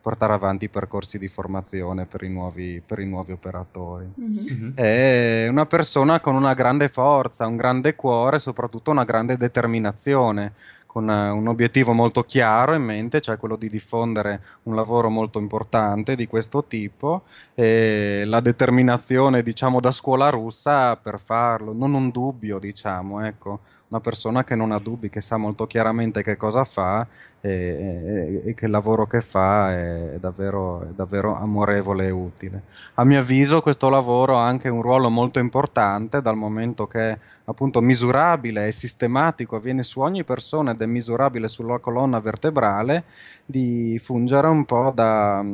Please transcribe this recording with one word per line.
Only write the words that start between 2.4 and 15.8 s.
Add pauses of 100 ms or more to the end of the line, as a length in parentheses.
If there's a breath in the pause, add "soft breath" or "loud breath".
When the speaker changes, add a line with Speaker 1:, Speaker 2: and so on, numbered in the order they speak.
Speaker 1:
per
i
nuovi
operatori.
Speaker 2:
Mhm.
Speaker 3:
Mhm.
Speaker 1:
È
una
persona
con
una
grande
forza,
un
grande
cuore,
soprattutto
una
grande
determinazione, (340 loud breath)
con,
eh,
un
obiettivo
molto
chiaro
in
mente,
cioè
quello
di
diffondere (240 loud breath)
un
lavoro
molto
importante